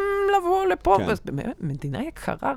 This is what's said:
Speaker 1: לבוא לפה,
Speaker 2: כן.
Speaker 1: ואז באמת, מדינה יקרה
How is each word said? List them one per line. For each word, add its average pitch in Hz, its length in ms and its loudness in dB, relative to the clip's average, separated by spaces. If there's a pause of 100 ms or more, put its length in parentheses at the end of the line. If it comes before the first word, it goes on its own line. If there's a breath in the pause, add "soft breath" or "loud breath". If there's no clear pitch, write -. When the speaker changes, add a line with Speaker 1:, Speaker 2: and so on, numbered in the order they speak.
(380)
Speaker 1:
לבוא 381 280 2
לפה, 370 340 4
Speaker 2:
כן. 190 80 0
Speaker 1:
ואז 208 180 0
באמת, - 200 -4 (160)
מדינה 143 420 -4
יקרה - 320 -6 (220)